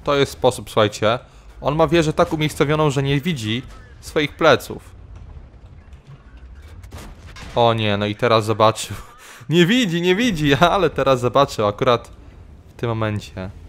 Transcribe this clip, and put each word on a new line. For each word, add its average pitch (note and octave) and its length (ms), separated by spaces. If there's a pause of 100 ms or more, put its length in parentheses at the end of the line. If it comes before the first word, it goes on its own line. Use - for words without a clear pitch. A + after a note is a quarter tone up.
To D3 120
jest C#3 160
sposób, - 380
słuchajcie. A2 500 (420)
On C#3 140
ma D#3+ 120
wieżę D#3 260
tak E3+ 200
umiejscowioną, D#3 560
że C#3 140
nie C#3 180
widzi A#2+ 400 (400)
swoich - 340
pleców. - 600 (2500)
O A#2 180
nie, G#2+ 240
no G#2 80
i G#2 100
teraz A2+ 300
zobaczył. G#2+ 560
<laughs> - 40 (440)
Nie E3+ 160
widzi, F#3 360
nie F3+ 140
widzi, F3 460
<laughs> F3 140
ale F3+ 140
teraz C3+ 300
zobaczył A#2+ 480
akurat A#2 440 (580)
w - 40
tym A#2+ 160
momencie. G#2+ 600 (200)